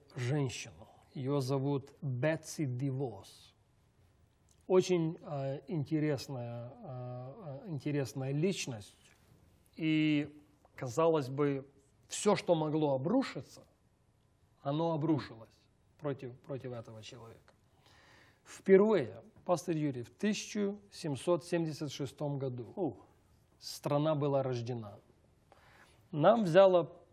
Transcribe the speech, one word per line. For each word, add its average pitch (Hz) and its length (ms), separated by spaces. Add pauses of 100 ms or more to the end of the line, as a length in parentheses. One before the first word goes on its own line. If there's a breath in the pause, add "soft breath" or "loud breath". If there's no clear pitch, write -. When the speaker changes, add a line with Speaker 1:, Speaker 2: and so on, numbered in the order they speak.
(160)
Speaker 1:
женщину. 120 720 (260)
Её 139 280
зовут 139 500 (100)
Бетси 151 640
Девос. 127 880 (1120)
Очень, 175 540
э, 139 460
интересная, 135 1040 (120)
э, 127 500 (320)
э, 202 40
интересная 139 600
личность. 147 640 (800)
И, 156 540 (460)
казалось 147 540
бы, 139 360 (420)
всё, - 280
что 175 200
могло 156 380
обрушиться, 160 680 (1000)
оно 160 320
обрушилось 139 560 (500)
против, 135 320 (140)
против 131 280
этого 113 280
человека. 113 520 (920 soft breath)
Впервые, 190 760 (240)
пастырь 170 320
Юрий, 135 260
в - 80
тысяча 208 640 (160)
семьсот 170 540
семьдесят 156 460
шестом 143 460
году 123 380
Speaker 2:
Ух. 165 200 (640)
Speaker 1:
страна 151 560
была 139 280
рождена. 120 500 (1160 soft breath)
Нам 202 320
взяло 180 480 (220)